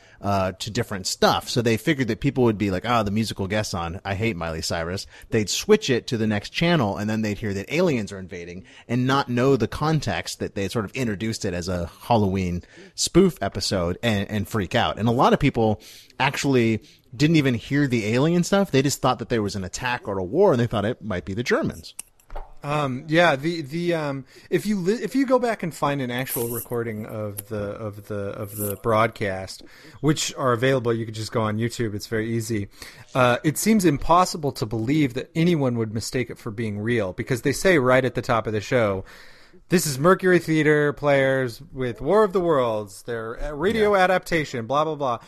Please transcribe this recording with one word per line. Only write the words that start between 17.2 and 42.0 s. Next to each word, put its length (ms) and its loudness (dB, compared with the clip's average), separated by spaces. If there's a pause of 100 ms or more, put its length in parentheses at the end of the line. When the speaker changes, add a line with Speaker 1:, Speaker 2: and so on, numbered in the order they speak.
Speaker 1:
even 180 2
hear 340 0
the 260 0
alien 300 2
stuff. 260 0
They 120 4
just 200 -2
thought 160 2
that 120 -8
there 120 2
was 140 -4
an 80 -6
attack 420 -6
or 120 -4
a 60 -2
war, 280 4
and 80 4
they 80 2
thought 160 -2
it 180 -2
might 220 -4
be 100 -6
the 80 -4
Germans. 520 -2 (720)
Speaker 2:
Um, 420 -2
yeah, 300 4
the, 260 -4
the, 320 -2
um, 300 -4 (260)
if 160 0
you 140 0
li-, 200 0
if 140 -4
you 120 2
go 120 4
back 240 -2
and 100 -4
find 300 -2
an 80 -4
actual 380 -4
recording 580 -6
of 420 -8
the, 80 -6
of 520 -8
the, 80 -6 (140)
of 260 -10
the 260 -4
broadcast, 800 0 (380)
which 340 0
are 180 0
available, 400 2
you 140 -2
could 80 -10
just 160 -8
go 120 -2
on 160 0
YouTube. 360 -2
It's 140 -10
very 260 -2
easy. 320 -2 (480)
Uh, 300 4
it 140 2
seems 260 4
impossible 680 2
to 140 -6
believe 480 0
that 220 -8
anyone 420 2
would 160 -2
mistake 360 -4
it 80 -16
for 120 -10
being 300 -6
real, 320 0
because 300 -4
they 100 2
say 260 4
right 260 6
at 120 -2
the 60 -2
top 260 0
of 40 -2
the 80 -2
show, 440 0 (640)
"This 180 2
is 120 -4
Mercury 420 6
Theater 540 4
players 680 2 (100)
with 280 -6